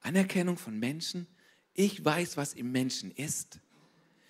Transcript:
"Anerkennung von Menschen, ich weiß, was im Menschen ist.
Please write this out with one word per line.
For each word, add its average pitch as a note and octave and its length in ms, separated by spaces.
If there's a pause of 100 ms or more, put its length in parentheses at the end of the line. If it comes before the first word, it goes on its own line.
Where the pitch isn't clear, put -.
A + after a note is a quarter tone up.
"Anerkennung F3+ 560
von A2 200
Menschen, D#3+ 500 (460)
ich G3 300
weiß, D#3+ 340
was C#3+ 160
im B2 180
Menschen B2+ 400
ist. - 480 (720)